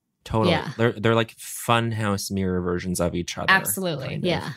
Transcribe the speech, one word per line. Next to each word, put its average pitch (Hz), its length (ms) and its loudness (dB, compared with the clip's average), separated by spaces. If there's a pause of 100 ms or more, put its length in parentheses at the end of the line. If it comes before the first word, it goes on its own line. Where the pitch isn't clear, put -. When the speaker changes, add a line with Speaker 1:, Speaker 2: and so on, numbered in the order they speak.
(240)
Speaker 1:
Totally. 113 280 2
Speaker 2:
Yeah. 156 260 -2
Speaker 1:
They're, 117 140 4
they're, 113 220 2
like, 113 220 0
funhouse 110 960 0
mirror 95 320 0
versions 90 380 -2
of 87 140 0
each 87 240 -4
other, - 120 -2
Speaker 3:
Absolutely. 185 580 -2
Speaker 1:
kind 156 160 -6
of. 180 40 0
Speaker 2:
Yeah. - 280 -2